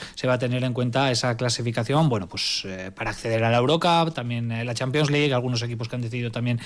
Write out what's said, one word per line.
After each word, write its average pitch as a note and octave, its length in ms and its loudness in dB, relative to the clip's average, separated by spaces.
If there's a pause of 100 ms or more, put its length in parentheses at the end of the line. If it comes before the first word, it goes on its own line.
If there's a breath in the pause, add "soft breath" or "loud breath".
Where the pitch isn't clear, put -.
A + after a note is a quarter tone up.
(160 loud breath)
se - 100 -4
va B2+ 100 4
a A#2+ 40 2
tener B2 240 0
en B2+ 80 0
cuenta B2 400 2
esa A#2+ 240 0
clasificación, A#2+ 600 0
bueno, A#2+ 300 2
pues, - 360 -4
eh, F#2 320 -8
para A2 140 -6
acceder A2+ 340 0
a A2+ 60 4
la A#2 80 6
Eurocup, E3 560 4
también, A#2+ 380 -4
eh, A2+ 120 -4
la A#2+ 120 -4
Champions C3+ 340 0
League, D3 240 2
algunos B2 300 0
equipos A#2+ 260 -6
que B2 60 -8
han B2 80 -4
decidido A#2 280 -4
también A#2+ 340 0